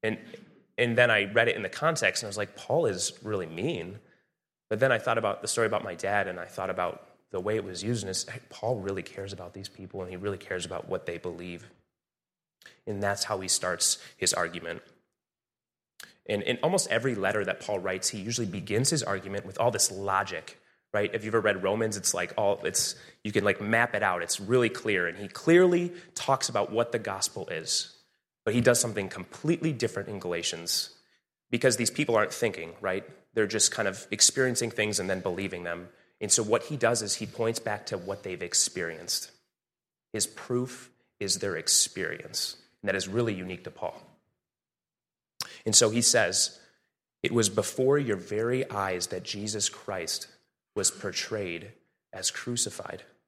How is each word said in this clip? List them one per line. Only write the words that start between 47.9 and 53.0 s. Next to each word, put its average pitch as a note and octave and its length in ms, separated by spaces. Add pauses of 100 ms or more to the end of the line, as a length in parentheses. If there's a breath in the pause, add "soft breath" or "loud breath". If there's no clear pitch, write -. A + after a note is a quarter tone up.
your A#2 200
very A2+ 520
eyes F#2+ 380
that F#2 160
Jesus G#2 460
Christ - 580 (480)
was G2 160
portrayed G2 800 (400)
as F#2 180
crucified." - 720 (240)